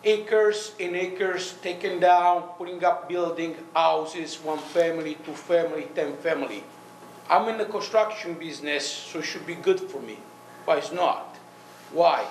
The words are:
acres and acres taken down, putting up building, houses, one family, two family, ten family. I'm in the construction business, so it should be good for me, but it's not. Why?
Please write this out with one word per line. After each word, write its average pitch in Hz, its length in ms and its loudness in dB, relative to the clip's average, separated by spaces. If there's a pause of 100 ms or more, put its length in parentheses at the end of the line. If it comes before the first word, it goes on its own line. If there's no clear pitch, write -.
acres 214 760 2
and 180 160 -4
acres 180 640 -2
taken 180 380 -4
down, 180 440 6 (140)
putting 175 260 -6
up 175 260 2
building, 165 460 -2 (200)
houses, 160 680 0
one 156 160 -4
family, 165 680 0
two 151 80 -10
family, 165 600 0
ten 143 220 -2
family. 139 460 -4 (680)
I'm 202 200 6
in 220 80 -4
the 208 80 -2
construction 208 680 0
business, 147 520 -4
so - 340 -8
it 151 40 -6
should 160 220 -8
be 170 100 -8
good 185 240 2
for 131 220 -8
me, 110 160 -12 (480)
but 160 120 4
it's - 140 -4
not. 170 460 -2 (540)
Why? 151 400 4